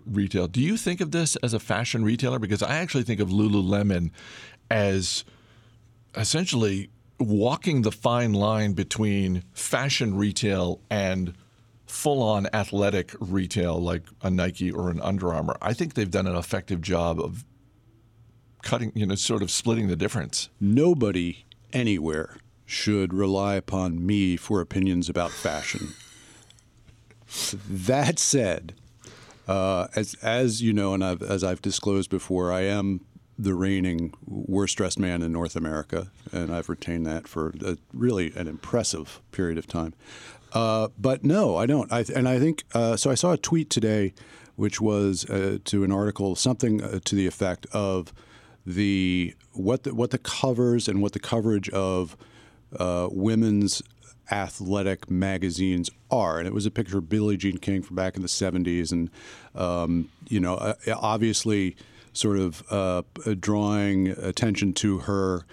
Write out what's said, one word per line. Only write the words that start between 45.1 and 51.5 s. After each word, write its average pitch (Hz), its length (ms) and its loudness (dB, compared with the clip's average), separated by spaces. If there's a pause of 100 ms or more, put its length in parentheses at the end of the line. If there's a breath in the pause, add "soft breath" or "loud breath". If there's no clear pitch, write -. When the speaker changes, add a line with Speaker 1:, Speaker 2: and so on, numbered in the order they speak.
Speaker 2:
uh, 98 380 0
to 101 180 2
an 95 80 2
article, 98 440 0
something, 110 480 2
uh, 101 200 -4
to - 120 -2
the 98 100 4
effect 90 480 -2
of 95 400 -2 (500 loud breath)
the, 92 720 0 (200)
what 104 280 0
the, 117 140 -6
what 120 160 0
the 127 80 0
covers 120 680 2
and 98 140 2
what 101 120 2
the 101 60 -4
coverage 107 500 2